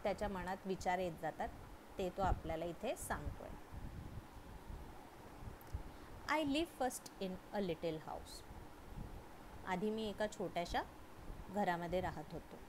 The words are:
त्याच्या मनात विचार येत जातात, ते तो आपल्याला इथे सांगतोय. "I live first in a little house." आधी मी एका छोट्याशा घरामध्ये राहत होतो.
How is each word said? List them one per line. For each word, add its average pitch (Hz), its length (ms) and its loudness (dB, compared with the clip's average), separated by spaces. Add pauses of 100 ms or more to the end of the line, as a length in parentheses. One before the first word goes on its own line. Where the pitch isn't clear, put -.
त्याच्या 202 240 4
मनात 185 380 0
विचार 185 340 4
येत 180 220 4
जातात, 165 280 2 (480)
ते 185 120 2
तो 190 120 0
आपल्याला 165 440 4
इथे 214 300 0
सांगतोय. - 540 -2 (2750)
"I 302 160 8
live 294 360 6
first - 300 2 (100)
in 185 100 2 (220)
a 208 60 4
little 170 360 4
house." - 480 -6 (1200)
आधी 185 220 4
मी 220 200 2
एका 202 180 2
छोट्याशा 175 540 0 (680)
घरामध्ये 180 520 4
राहत 156 300 0
होतो. - 240 -6 (140)